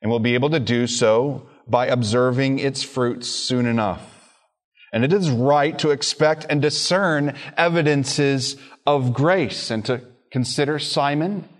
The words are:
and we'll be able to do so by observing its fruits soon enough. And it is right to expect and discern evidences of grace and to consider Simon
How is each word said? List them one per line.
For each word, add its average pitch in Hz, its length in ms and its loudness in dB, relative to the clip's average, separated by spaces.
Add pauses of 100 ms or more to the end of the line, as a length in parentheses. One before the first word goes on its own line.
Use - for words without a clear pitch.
and 113 100 -2
we'll 117 100 2
be 120 140 2
able 131 160 2
to 160 100 2
do 120 260 0
so 120 640 0 (160)
by 123 220 0
observing 123 720 0
its 135 220 -4
fruits 120 460 -4
soon 123 380 -2
enough. 107 680 -4 (600)
And 117 120 0
it 151 80 2
is 190 180 2
right 143 500 2
to 151 100 2
expect 151 580 0
and 147 140 2
discern 151 720 0 (240)
evidences 143 1000 0 (300)
of 135 260 2
grace 143 580 0
and 110 140 -2
to 123 180 -2 (280)
consider 139 480 -2
Simon 151 680 -2 (140)